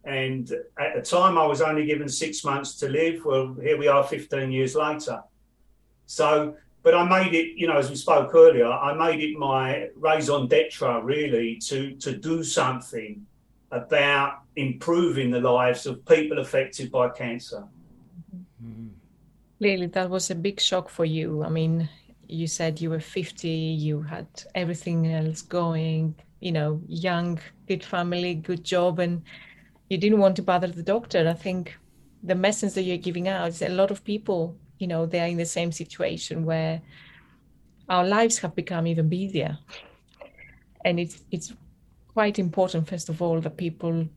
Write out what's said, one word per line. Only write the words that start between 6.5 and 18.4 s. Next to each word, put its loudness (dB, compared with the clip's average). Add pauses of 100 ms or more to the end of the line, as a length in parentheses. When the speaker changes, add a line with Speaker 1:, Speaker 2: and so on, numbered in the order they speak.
Speaker 1:
but 10
I 6
made 4
it, 0
you 0
know, 2
as 2
we -8
spoke 2
earlier, 10
I 0
made 2
it -4
my -2
raison 2
d'etre, 2
really, 0 (100)
to, -4
to -6
do -4
something -4 (460)
about 0 (120)
improving 0
the 0
lives 2
of -8
people 6
affected -4
by 2
cancer. -10 (1000)